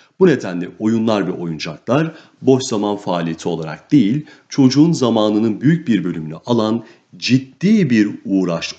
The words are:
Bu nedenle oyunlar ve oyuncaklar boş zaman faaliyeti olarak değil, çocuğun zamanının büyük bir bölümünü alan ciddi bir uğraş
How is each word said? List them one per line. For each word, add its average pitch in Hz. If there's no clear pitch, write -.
Bu 190
nedenle 95
oyunlar 110
ve 92
oyuncaklar 87
boş 131
zaman 104
faaliyeti 85
olarak 78
değil, 143
çocuğun 143
zamanının 110
büyük 165
bir 101
bölümünü 80
alan 113
ciddi 147
bir 107
uğraş 90